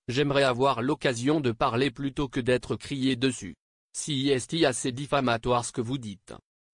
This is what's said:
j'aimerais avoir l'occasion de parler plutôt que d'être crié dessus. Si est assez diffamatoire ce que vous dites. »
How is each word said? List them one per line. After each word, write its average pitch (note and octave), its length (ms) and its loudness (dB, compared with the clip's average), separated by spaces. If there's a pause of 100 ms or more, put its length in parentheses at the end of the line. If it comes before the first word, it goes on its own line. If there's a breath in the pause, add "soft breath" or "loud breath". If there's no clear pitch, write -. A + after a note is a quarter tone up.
j'aimerais C#3 340 2
avoir B2+ 380 2
l'occasion C#3 580 0
de B2 140 0
parler D3 380 0
plutôt C#3 360 -4
que C3+ 140 -4
d'être B2 360 0
crié C3+ 380 -2
dessus. A#2+ 420 -2 (360)
Si C#3 380 -2
est D#3 340 2
assez C3+ 260 2
diffamatoire B2 760 0
ce - 60 -10
que B2 100 -2
vous B2+ 160 -4
dites. » G#2 340 -14 (420)